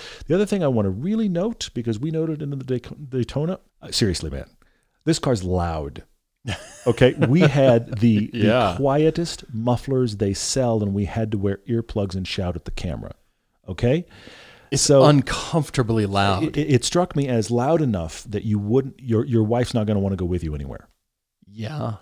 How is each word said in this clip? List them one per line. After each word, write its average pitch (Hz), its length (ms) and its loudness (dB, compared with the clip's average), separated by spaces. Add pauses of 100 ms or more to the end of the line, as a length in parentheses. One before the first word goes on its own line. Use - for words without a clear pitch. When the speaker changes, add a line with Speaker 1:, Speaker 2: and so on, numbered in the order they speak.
(260)
Speaker 1:
The 143 80 0
other 196 140 2
thing 196 160 -2
I 143 60 2
wanna 107 200 2
really 196 400 -2
note, 185 460 -4
because 113 240 -4
we 151 100 -4
noted 160 320 -4
in 147 80 -6
the 143 80 -6
Day-, 127 240 -4 (280)
Daytona, 139 500 -2 (240)
uh, - 80 -14
seriously, 87 400 0
man, 65 180 -10 (560)
this 160 140 2
car's 117 240 0
loud. 85 580 -4 (840)
Okay, 127 260 4 (160)
we 156 120 6
had 131 580 4
the, 107 320 4
Speaker 2:
<laughs> - 20 -12
Yeah. 113 380 4
Speaker 1:
the 87 60 -6
quietest 156 640 0 (100)
mufflers 120 640 0
they 101 160 0
sell, 117 480 0
and 98 140 -2
we 101 100 0
had 107 280 -4
to 110 40 -2
wear 98 220 -2 (100)
earplugs 104 460 -4
and 92 120 -6
shout 90 280 -4
at 82 100 -10
the 82 60 -8
camera. 58 420 -8 (560)
Okay? 120 380 0 (640)
Speaker 2:
It's 135 100 0
Speaker 1:
So 139 220 6
Speaker 2:
uncomfortably 135 1040 2
loud. 98 380 0
Speaker 1:
it, - 140 -4
it, 147 180 -2
it 117 100 2
struck 175 300 0
me 139 120 0
as 113 240 0
loud 135 300 2
enough 95 480 -4
that 104 160 -6
you 104 120 0
wouldn't, 120 440 -2
your, 113 240 0
your 113 180 2
wife's 117 300 0
not 110 120 0
gonna 104 140 0
wanna 98 160 0
go 92 100 -4
with 87 200 -2
you 76 100 -6
anywhere. 69 320 -12 (600)
Speaker 2:
Yeah. 113 540 -8